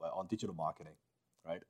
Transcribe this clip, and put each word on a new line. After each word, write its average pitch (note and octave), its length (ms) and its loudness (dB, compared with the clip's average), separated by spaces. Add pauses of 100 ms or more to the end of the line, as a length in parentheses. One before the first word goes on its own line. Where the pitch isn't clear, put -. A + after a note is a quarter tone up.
uh, E2 60 2 (100)
on F#2 80 0
digital G#2 280 0
marketing, D#2+ 380 0 (540)
right? E2+ 240 0